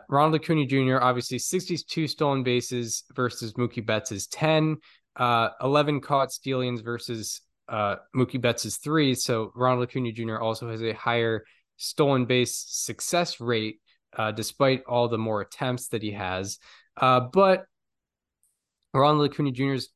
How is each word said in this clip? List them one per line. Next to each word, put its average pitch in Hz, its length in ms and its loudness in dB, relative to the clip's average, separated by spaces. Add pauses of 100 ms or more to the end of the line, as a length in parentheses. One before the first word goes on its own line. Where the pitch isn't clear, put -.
Ronald 151 320 4
Acuna 156 260 2
Junior, 131 360 2
obviously 123 380 2
sixty-two 170 640 -4
stolen 139 380 0
bases 123 580 -2 (120)
versus 120 400 -4
Mookie 120 300 -2
Betts's 107 440 -2
ten, 156 480 2 (400)
uh, 117 320 2 (120)
eleven 143 400 2
caught 135 300 0
stealings 127 500 -4
versus, 113 600 -8 (280)
uh, 104 280 -2 (180)
Mookie 127 260 0
Betts's 117 360 -2
three. 147 380 0
So 113 420 -2
Ronald 123 320 2
Acuna 123 240 -4
Junior 113 280 -6
also 113 300 -4
has 113 120 -6
a 113 100 -2
higher 113 500 0 (340)
stolen 139 480 2
base 123 440 0
success - 720 -4
rate, 110 400 -2 (360)
uh, 110 140 0
despite 127 580 0
all 120 200 2
the 113 100 -2
more 110 220 -2
attempts 123 480 -6
that 110 140 -4
he 104 100 -4
has. 98 460 -6 (380)
Uh, 127 240 4
but 185 440 4 (1300)
Ronald 147 360 6
Acuna 147 200 -2
Junior's 131 460 -2